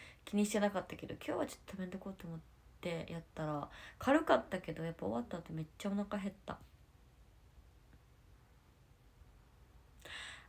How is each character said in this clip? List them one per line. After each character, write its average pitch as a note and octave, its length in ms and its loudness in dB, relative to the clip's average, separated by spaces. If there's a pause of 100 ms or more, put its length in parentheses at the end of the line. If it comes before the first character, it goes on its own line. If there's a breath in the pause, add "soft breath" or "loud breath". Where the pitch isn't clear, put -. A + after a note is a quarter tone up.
(260 loud breath)
気 - 100 -2
に G#3 100 8
し G#3 60 2
て G#3+ 80 6
な G3+ 120 6
か F#3+ 80 2
っ - 80 -4
た - 80 -8
け - 100 -10
ど、 - 100 -6
今 - 80 -12
日 - 80 -2
は - 160 2
ち - 60 -6
ょ - 20 -12
っ - 100 -18
と - 80 -12
食 F#3+ 60 -8
べ F#3 60 -2
ん F3+ 40 -4
と F#3+ 100 -6
こ G3 100 -8
う F#3+ 60 -6
と - 120 -12
思 E3 100 -6
っ - 20 -6 (400)
て E3 300 -2
や E3 100 -4
っ E3 40 -12 (120)
た D#3+ 100 -2
ら、 D3+ 240 0 (300 loud breath)
軽 D4+ 260 8
か - 100 8
っ - 140 2
た F#3 100 0
け F3 140 -4
ど、 E3 100 -4
や E3 80 -2
っ - 20 -4
ぱ - 120 -4
終 G3+ 80 2
わ A#3 60 2
っ A#3+ 80 -4
た F3 100 -4
後 E3+ 160 -8
め D#3+ 100 -2
っ - 20 -6 (120)
ち - 80 -6
ゃ G3+ 40 2
お G3+ 60 2
腹 G3+ 260 0
減 F#3+ 100 -2
っ - 20 -10 (120)
た。 - 140 -6 (4000 loud breath)